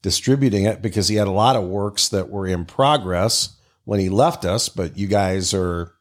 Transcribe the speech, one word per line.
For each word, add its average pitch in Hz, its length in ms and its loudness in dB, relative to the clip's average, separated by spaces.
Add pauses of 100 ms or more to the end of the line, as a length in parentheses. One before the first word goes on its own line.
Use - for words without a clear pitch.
distributing 110 600 2
it 104 180 -2
because 101 240 -2
he 107 80 0
had 107 100 2
a 101 60 -2
lot 110 240 4
of 107 80 0
works 101 460 -2
that 95 200 -2
were 98 160 -6
in 87 200 -2
progress 110 920 0 (280)
when 101 140 -2
he 95 80 0
left 113 380 2
us, 95 240 -2
but 85 300 -6
you 101 80 -2
guys 95 440 0
are 87 500 -2